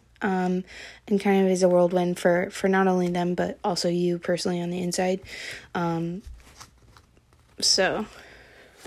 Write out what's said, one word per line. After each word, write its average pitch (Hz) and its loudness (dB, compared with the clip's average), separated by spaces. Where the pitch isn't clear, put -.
um, 185 0
and 202 2
kind 196 4
of 185 4
is 185 2
a 185 6
whirlwind 180 4
for, 180 2
for - -2
not 190 4
only 180 2
them, 175 -2
but 175 -4
also 180 -2
you 175 0
personally 175 -2
on 175 -6
the 180 -6
inside. 185 -2
Um, 170 -4
so, 190 0